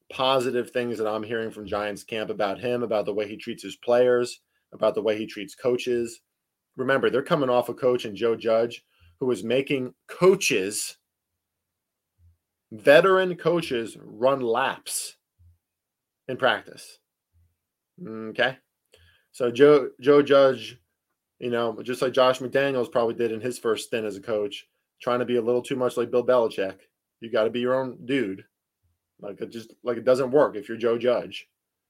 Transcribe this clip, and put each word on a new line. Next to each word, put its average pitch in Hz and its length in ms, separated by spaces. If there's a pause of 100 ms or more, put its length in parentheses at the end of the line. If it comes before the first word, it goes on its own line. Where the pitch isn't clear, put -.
(120)
positive 127 580
things 120 300
that 110 80
I'm 107 160
hearing 113 260
from 107 160
Giants 104 380
camp 107 260
about 98 300
him, 123 240
about 104 220
the 104 80
way 104 140
he 110 80
treats 110 280
his 98 120
players, 123 680 (300)
about 107 220
the 107 80
way 107 160
he 110 80
treats 104 300
coaches. 120 680 (540)
Remember, 127 340
they're 123 140
coming 143 260
off 123 200
a 110 40
coach 123 320
in 104 100
Joe 113 200
Judge 113 500 (340)
who 135 60
was 113 180
making 127 520 (120)
coaches, 131 920 (1700)
veteran 175 640
coaches, 160 640
run 123 420
laps 120 760 (1120)
in 127 100
practice. - 640 (1080)
Okay? 110 500 (760)
So 123 180
Joe, 135 400 (100)
Joe 143 220
Judge, 135 560 (600)
you 123 100
know, 117 320
just 120 220
like 127 100
Josh 131 260
McDaniels 135 520
probably 117 240
did 113 160
in 110 100
his 120 160
first 107 300
stint 113 180
as 98 120
a 98 40
coach, 104 460 (340)
trying 123 180
to 123 60
be 120 120
a 117 40
little 123 220
too 143 120
much 123 220
like 117 140
Bill 123 120
Belichick. 110 540 (440)
You 113 100
gotta 110 180
be 120 120
your 123 120
own 131 320
dude. 113 400 (760)
Like, 101 220
it 110 100
just, 113 300
like, 120 160
it 117 80
doesn't 127 240
work 123 260
if 101 140
you're 113 80
Joe 117 220
Judge, 110 480 (420)